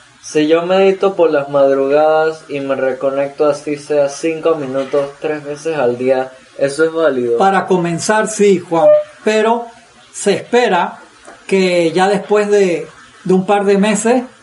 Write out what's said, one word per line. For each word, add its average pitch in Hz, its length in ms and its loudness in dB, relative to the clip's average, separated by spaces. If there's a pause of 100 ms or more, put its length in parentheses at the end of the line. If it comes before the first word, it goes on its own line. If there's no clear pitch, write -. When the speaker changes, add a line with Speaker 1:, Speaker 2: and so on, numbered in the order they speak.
(240)
Speaker 1:
Si 151 240 -2
yo 170 180 2
medito 190 500 2
por 170 160 2
las 139 180 0
madrugadas 147 960 2
y 143 120 -8
me 135 160 -4
reconecto 139 720 -2
así 143 300 -4
sea 147 320 -2
cinco 160 460 -2
minutos 135 540 -4 (100)
tres 151 240 -6
veces 147 340 -8
al 123 220 0
día, 131 320 -2 (260)
¿eso 143 280 0
es 160 80 0
válido? 131 440 0
Speaker 2:
Para 196 300 0
comenzar, 180 600 -2
sí, 202 320 2
Juan, 165 280 0 (360)
pero 220 440 0 (480)
se 202 180 0
espera - 680 -2 (460)
que 175 460 2
ya 185 160 2
después 208 420 0
de, 185 380 0 (380)
de 180 80 2
un 185 120 2
par 202 200 0
de 196 120 2
meses 220 460 0 (200)